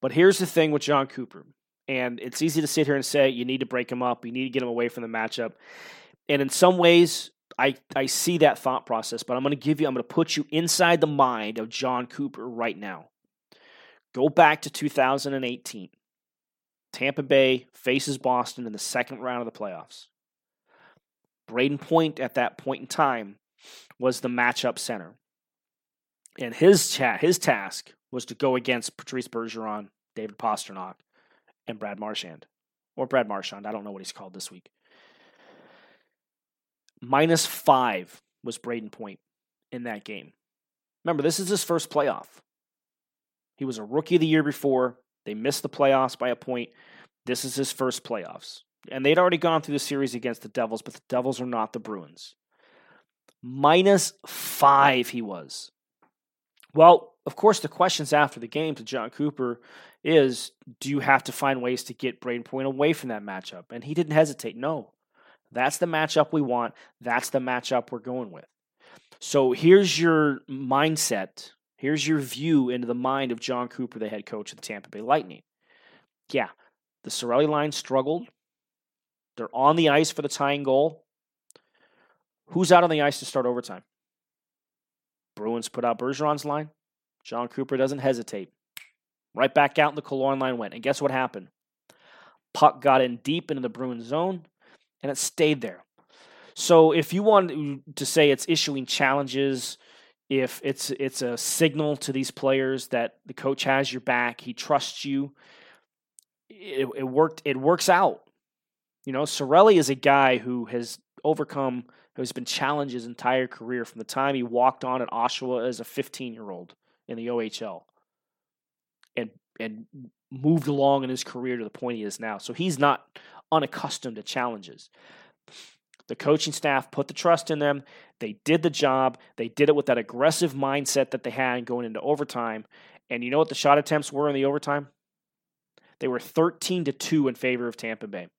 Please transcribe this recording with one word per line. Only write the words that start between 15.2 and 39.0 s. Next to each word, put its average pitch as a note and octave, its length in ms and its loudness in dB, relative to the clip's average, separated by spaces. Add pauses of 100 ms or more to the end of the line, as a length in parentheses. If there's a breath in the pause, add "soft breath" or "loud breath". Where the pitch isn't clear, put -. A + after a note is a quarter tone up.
and C3 100 -4
eighteen. A#2+ 460 -10 (1040)
Tampa C#3 280 -4
Bay C3 520 4
faces C3+ 420 -2
Boston B2 500 -2
in A2 60 -10
the G#2+ 60 -12
second B2 400 -6
round A#2+ 280 -6
of A2 60 -12
the - 60 -20
playoffs. F#2 480 -12 (1400 soft breath)
Brayden C3+ 320 0
Point D#3+ 420 0
at B2 160 -4
that A#2+ 200 -2
point - 240 -8
in B2+ 60 -18
time A#2 500 -2 (640 loud breath)
was B2 220 0
the C3 80 -6
matchup B2 500 0
center. F#2 380 -10 (1200)
And A#2 160 -10
his F3+ 420 6
ta-, A2+ 240 0
his F3 180 2
task G2+ 540 -4 (180)
was B2+ 160 -8
to - 80 -14
go B2+ 220 0
against B2 400 -4
Patrice - 320 -10
Bergeron, A2 600 -10 (280)
David G#2+ 220 -10
Pastrnak, F#2+ 560 -6 (720)
and A2 120 -12
Brad G#2 220 -10
Marchand. G2 460 -12 (500)
Or C3 100 -4
Brad B2 220 0
Marchand, G2+ 380 -8
I G#2+ 60 -8
don't G#2 120 -8
know G#2 80 -14
what G2 80 -14
he's F#2 120 -14
called F#2+ 200 -18
this F#2 180 -14
week. F#2 200 -20 (2250 soft breath)
Minus D#3 420 2
five A#2+ 800 0 (220)
was A#2 120 -10
Brayden A#2 340 -10
Point G2+ 280 -18 (540)